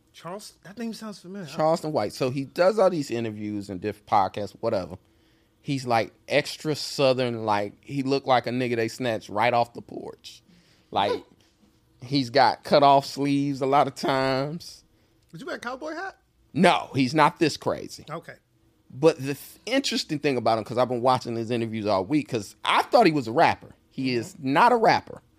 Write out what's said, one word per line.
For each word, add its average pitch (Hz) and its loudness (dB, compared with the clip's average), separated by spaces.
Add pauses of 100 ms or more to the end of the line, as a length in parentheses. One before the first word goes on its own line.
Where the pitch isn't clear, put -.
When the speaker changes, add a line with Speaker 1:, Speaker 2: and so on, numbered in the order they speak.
(140)
Speaker 1:
Charles-, 190 -16 (100)
that 196 -20
name 226 -8
sounds 214 -14
familiar. 185 -14
Speaker 2:
Charleston 156 0
White. 107 -2
So 135 -2
he 135 -4
does 185 2
all 190 6
these 156 -2
interviews 107 -6
and 95 -8
different 101 -8
podcasts, 101 0
whatever. 92 -2 (640)
He's, 131 -6
like, 113 0 (160)
extra 143 -2
Southern, 127 -2
like, 104 0
he 139 -6
looked 135 -2
like 123 2
a - -4
nigga 120 -2
they 113 -2
snatched 117 -4
right 110 2
off 120 0
the - -14
porch. - -16 (480)
Like, 101 -2 (380)
Speaker 1:
<laughs> - -20
Speaker 2:
he's 131 -2
got 120 4
cut 147 4
off 139 6
sleeves 143 -2
a 139 0
lot 139 4
of 139 -8
times. 135 -2 (480)
Speaker 1:
Did 165 -18
you 277 -14
wear 302 -8
a 233 -14
cowboy 269 -10
hat? 370 -12 (360)
Speaker 2:
No, 170 2
he's 135 0
not 156 4
this 151 0
crazy. - -6
Speaker 1:
Okay. 151 -14 (580)
Speaker 2:
But 147 4
the 131 -8 (100)
th-, - -6 (280)
interesting 226 -2
thing 139 0
about 113 2
him, 104 -6
'cause 113 -4
I've 123 2
been 120 -4
watching 123 0
his 113 -6
interviews 113 -4
all 98 2
week, 147 -2
'cause 110 -6
I 214 2
thought 247 4
he 160 6
was 139 -2
a 110 -6
rapper. 127 2 (160)
He 131 -6
Speaker 1:
Mm-hmm. 120 0
Speaker 2:
is - -8
not 160 4
a 247 6
rapper, 185 0 (180)